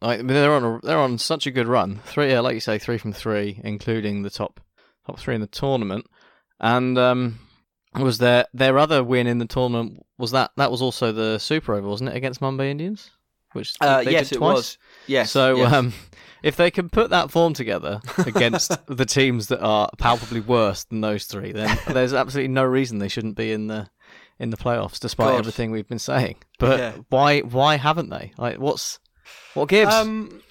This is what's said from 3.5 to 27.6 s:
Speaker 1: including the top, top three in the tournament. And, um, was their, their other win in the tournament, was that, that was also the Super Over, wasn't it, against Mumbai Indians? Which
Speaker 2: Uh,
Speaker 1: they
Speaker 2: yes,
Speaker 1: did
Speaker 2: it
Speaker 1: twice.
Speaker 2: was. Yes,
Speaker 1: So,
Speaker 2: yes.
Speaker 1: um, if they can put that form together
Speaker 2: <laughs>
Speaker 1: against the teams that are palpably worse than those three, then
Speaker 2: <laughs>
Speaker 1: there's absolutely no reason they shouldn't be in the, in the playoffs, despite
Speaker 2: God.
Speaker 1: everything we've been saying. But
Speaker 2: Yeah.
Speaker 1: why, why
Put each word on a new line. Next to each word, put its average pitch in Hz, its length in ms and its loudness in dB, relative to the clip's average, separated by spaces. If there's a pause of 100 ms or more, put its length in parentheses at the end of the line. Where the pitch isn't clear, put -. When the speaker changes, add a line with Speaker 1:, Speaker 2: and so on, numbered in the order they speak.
Speaker 1:
including 104 580 -4
the 101 80 -8
top, - 300 -8 (460)
top - 120 -12
three 131 160 -6
in 110 60 -4
the 107 60 -6
tournament. 120 600 -4 (540)
And, 127 380 2
um, 123 400 2 (560)
was 127 240 0
their, 123 260 4 (100)
their 131 240 4
other 151 240 4
win 123 240 2
in 120 120 0
the 117 80 -4
tournament, 120 580 -4 (140)
was 117 140 -4
that, 131 240 2
that 135 140 2
was 123 120 -2
also 117 300 0
the 110 260 -2
Super 156 360 -2
Over, 101 140 -4
wasn't 113 220 -6
it, - 60 -6
against 131 240 -6
Mumbai 135 300 -2
Indians? 170 400 -8 (420)
Which 143 280 -8
Speaker 2:
Uh, 135 240 4
Speaker 1:
they 131 80 0
Speaker 2:
yes, 147 160 2
Speaker 1:
did 139 80 -2
Speaker 2:
it - 20 -2
Speaker 1:
twice. 156 160 4
Speaker 2:
was. 120 240 -2 (300)
Yes, 127 240 0
Speaker 1:
So, 131 240 4
Speaker 2:
yes. 123 160 6
Speaker 1:
um, 123 200 2 (520)
if 151 100 0
they 175 160 4
can 175 180 -2
put 220 220 2
that 175 220 2
form 170 200 4
together 104 480 -4 (100)
Speaker 2:
<laughs> - 80 -4
Speaker 1:
against 160 520 2 (160)
the 131 180 -2
teams 123 440 2
that 123 120 -2
are 104 380 2
palpably 117 400 0
worse 107 460 2
than 110 160 -6
those 107 240 -2
three, 101 260 -10
then 107 320 -2
Speaker 2:
<laughs> - 60 -8
Speaker 1:
there's 127 260 2
absolutely 131 380 -2
no 131 100 2
reason 127 360 0
they 101 100 -2
shouldn't 110 260 -6
be 110 160 -4
in 107 160 -4
the, 107 240 -8 (480)
in 117 120 -6
the 110 60 -6
playoffs, 117 440 -4
despite 123 320 0
Speaker 2:
God. 123 80 2
Speaker 1:
everything 110 320 -4
we've 110 160 -6
been 117 100 -8
saying. 131 380 -2 (240)
But 127 180 4
Speaker 2:
Yeah. 117 140 -4 (160)
Speaker 1:
why, 143 320 4
why 135 340 2